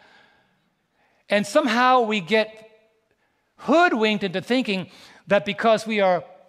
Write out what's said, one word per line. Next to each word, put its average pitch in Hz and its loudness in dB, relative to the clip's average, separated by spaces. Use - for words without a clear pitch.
And 208 0
somehow 254 2
we 214 -2
get 214 -2
hoodwinked 233 0
into 185 -6
thinking 220 -4
that 202 0
because 208 0
we 214 -2
are 185 0